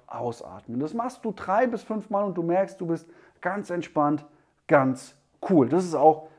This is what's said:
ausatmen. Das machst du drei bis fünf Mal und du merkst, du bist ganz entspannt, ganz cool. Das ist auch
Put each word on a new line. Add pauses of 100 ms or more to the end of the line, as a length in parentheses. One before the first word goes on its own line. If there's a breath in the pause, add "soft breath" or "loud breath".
ausatmen.
Das
machst
du
drei
bis
fünf
Mal
und
du
merkst,
du
bist (320 soft breath)
ganz
entspannt, (440 soft breath)
ganz (320)
cool.
Das
ist
auch (100 loud breath)